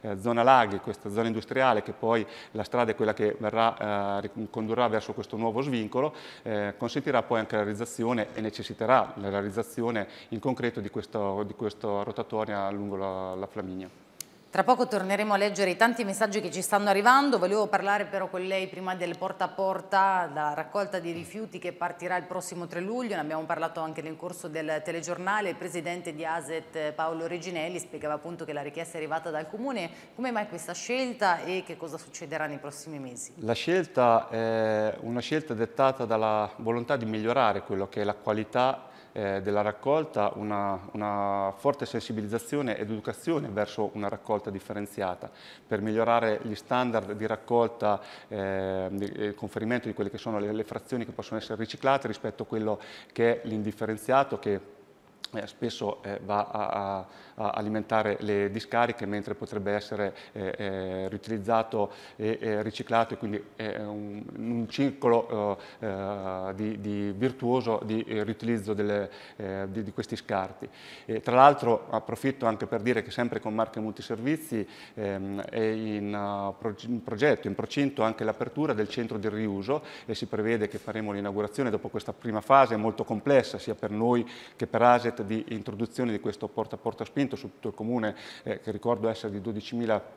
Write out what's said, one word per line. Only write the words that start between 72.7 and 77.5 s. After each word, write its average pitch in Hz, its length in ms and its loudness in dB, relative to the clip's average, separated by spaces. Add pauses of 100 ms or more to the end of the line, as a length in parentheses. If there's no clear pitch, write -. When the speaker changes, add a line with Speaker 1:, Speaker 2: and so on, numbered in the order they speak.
Speaker 1:
dire 113 220 2
che - 80 -8
sempre 120 280 -2
con 107 160 -4
Marche 110 260 0
Multiservizi, 113 840 -2 (280)
ehm, 98 480 -4
è - 180 -4
in, 107 540 0
eh, 101 440 -2
proge-, 110 280 -6
in 117 180 -2
progetto, 131 440 4
in 101 60 0